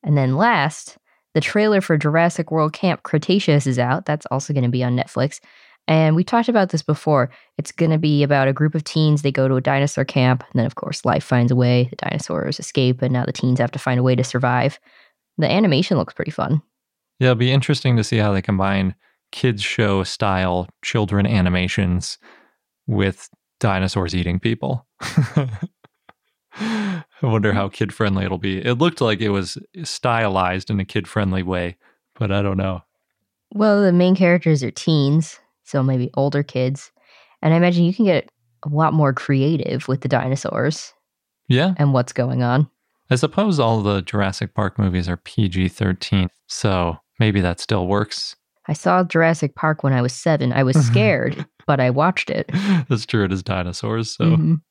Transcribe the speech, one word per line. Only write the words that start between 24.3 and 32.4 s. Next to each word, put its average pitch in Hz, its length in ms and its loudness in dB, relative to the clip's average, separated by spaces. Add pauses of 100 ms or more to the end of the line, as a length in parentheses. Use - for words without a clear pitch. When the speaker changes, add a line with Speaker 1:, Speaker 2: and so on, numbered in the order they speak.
Speaker 2:
people. 117 460 -4 (160)
<laughs> - 0 - (1600)
I 208 460 -6 (180)
wonder 110 320 0
how 101 160 -2
kid-friendly 98 560 -2
it'll 92 120 -4
be. 95 260 -6
It 123 140 -2
looked 165 240 0
like 107 180 0
it 107 100 -2
was 98 280 -4 (260)
stylized 98 840 -2
in 104 100 0
a 92 60 -4
kid-friendly 95 580 -2
way, 87 340 -4 (400)
but 104 140 -2
I 101 100 0